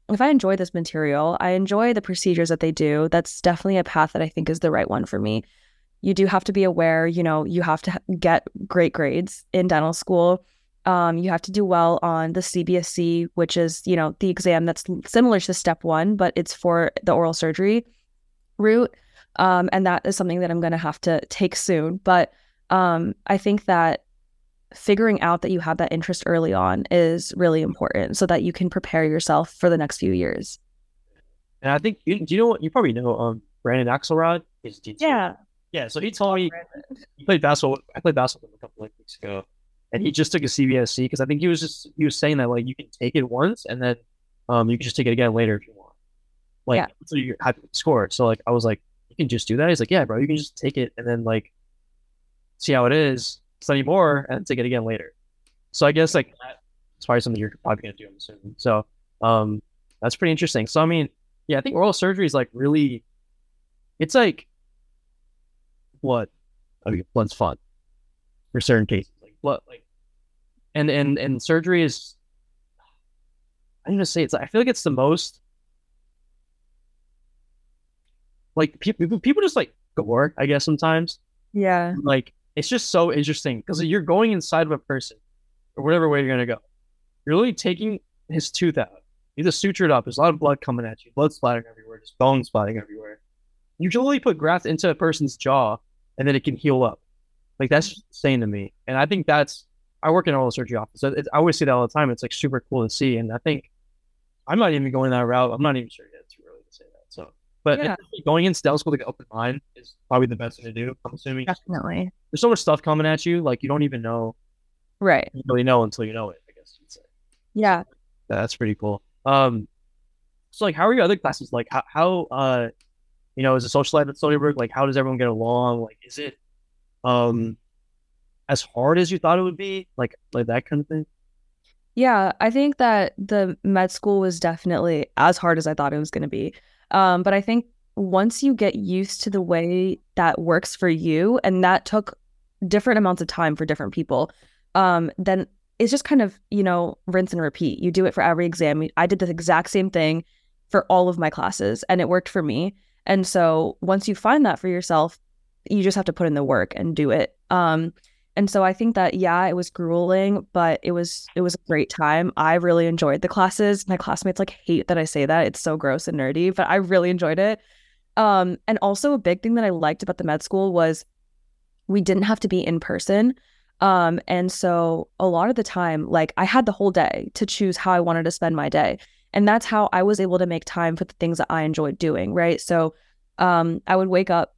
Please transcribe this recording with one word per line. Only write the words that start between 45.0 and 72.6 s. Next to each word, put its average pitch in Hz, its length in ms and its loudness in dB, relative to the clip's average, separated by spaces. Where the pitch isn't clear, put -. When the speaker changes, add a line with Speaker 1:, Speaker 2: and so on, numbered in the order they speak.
Speaker 2:
it 120 40 2
again 117 240 2
later 110 220 2
if 101 100 -10
you - 80 -20
want. 98 180 -20
Like, 123 120 2
Speaker 1:
Yeah. - 80 -2
Speaker 2:
so 156 120 -6
you 127 240 -4
have 127 160 -2
to - 160 -20
score. 120 380 0
So, 123 160 0
like, 113 200 0
I 117 60 0
was 120 120 0
like, 110 160 0
"You - 60 -20
can 147 120 -2
just 117 200 -4
do 110 80 0
that?" 151 120 2
He's 170 120 2
like, 113 100 -2
"Yeah, 180 140 2
bro, 113 140 -4
you 135 80 0
can 151 100 0
just 147 200 -8
take 139 220 -6
it 123 180 -4
and 120 100 -10
then, 117 180 -2
like, 113 280 -2
see - 140 -2
how 123 140 4
it 123 60 4
is, 139 480 -2
study 139 220 -2
more, 147 480 2
and 175 160 -6
take 127 120 -4
it 120 80 0
again 123 180 -2
later." 107 280 -6
So - 140 2
I 147 60 4
guess, 160 220 2
like, 143 240 -2
that's - 680 -20
probably 120 140 2
something 113 200 -4
you're 107 220 -6
probably 110 200 -4
gonna 104 120 -14
do, 107 120 -20
I'm 98 100 -20
assuming. 107 400 -20
So, 107 300 0
um, 107 420 0
that's 120 160 -4
pretty 170 140 0
interesting. 151 380 -2
So, - 120 0
I 160 60 4
mean, 160 220 0
yeah, 143 100 0
I - 20 -4
think 277 160 -4
oral 190 160 2
surgery 190 320 -2
is, 139 100 0
like, 127 180 0
really, 139 520 -2
it's 156 160 -4
like, 233 320 2
what? 123 280 -2
I 107 60 -4
mean, 92 140 -4
blood's 110 180 0
fun 85 240 -2
for 123 80 -2
certain 113 260 2
cases. - 260 -4
Like, - 200 -20
blood, 143 240 -4
like, 123 180 -20
and, 151 160 0
and, 143 280 0
and 131 240 -4
surgery 165 400 2
is, - 340 -4